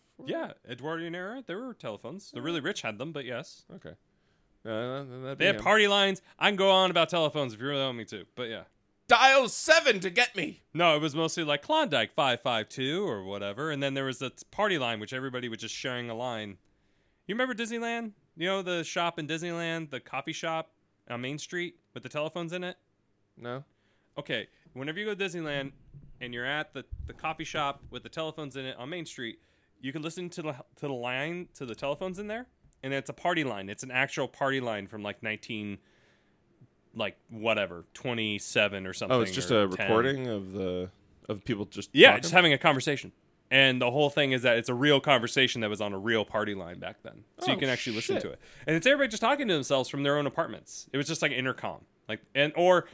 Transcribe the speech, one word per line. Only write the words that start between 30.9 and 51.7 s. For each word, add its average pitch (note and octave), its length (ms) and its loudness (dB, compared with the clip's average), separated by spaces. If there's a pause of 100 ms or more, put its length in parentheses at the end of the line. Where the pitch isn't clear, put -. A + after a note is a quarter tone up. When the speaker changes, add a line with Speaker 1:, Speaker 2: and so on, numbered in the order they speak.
Speaker 1:
line, C3+ 600 -4
to C#3+ 100 -12
the A#2 80 -6
telephones E3+ 460 -6
in G#3 80 -10
there, A#3 180 -8 (380)
and C3+ 100 -4
it's C3+ 160 -4
a B2+ 40 -8
party F3 300 0
line. G2+ 260 -4
It's G#2 120 -10
an B2+ 80 -10
actual C3 380 0
party C3+ 320 0
line G#2+ 260 -2
from, G#2 160 -12
like, G2+ 220 -8
nineteen, G#2+ 560 -6 (1160)
like, G#2+ 200 -4 (140)
whatever, G#2 640 -2
twenty-seven G#2 920 0
or F#2 60 -6
something, A2 240 0
Speaker 2:
Oh, A#2+ 40 6
it's G2 100 0
just F#2 200 -2
Speaker 1:
or G#2+ 140 6
Speaker 2:
a F#2+ 40 2
Speaker 1:
ten. G2 180 -2
Speaker 2:
recording B2+ 400 4
of G2 260 -6
the, F#2 360 -2 (400)
of G#2+ 160 -8
people G#2 200 -2
just - 280 -10
Speaker 1:
Yeah, F#3+ 160 12
Speaker 2:
talking? - 140 4
Speaker 1:
just E3 100 0
having F3 200 8
a C3+ 40 4
conversation. C3+ 540 0 (400)
And C3 300 6
the B2 80 4
whole C#3+ 220 4
thing C#3+ 200 2
is B2+ 120 0
that A#2+ 140 6
it's A#2+ 120 -2
a B2 60 0
real C#3 240 6
conversation B2+ 640 2
that G#2+ 100 -2
was G#2 100 -4
on G#2 120 -2
a F#2+ 40 -4
real A2 280 2
party G#2+ 300 -2
line F2+ 240 -10
back F2+ 240 -10
then. - 200 -16 (160)
So - 80 -6
you - 60 2
Speaker 2:
Oh, - 60 -2
Speaker 1:
can C3+ 100 0
actually A#2+ 260 -2
listen G3+ 220 -2
Speaker 2:
shit. G#3 60 -2
Speaker 1:
to F#2+ 80 -6
it. - 80 -14 (280)
And D#3 80 2
it's E3 100 2
everybody C#4 240 4
just G#3 120 -8
talking C4+ 260 2
to F#3+ 60 4
themselves C3+ 360 2
from C#3 140 -2
their C#3+ 140 2
own D3 100 0
apartments. - 680 -6
It C3 40 0
was C#3 100 -2
just D#3 160 -4
like D3+ 80 2
intercom. B2 500 -4 (260)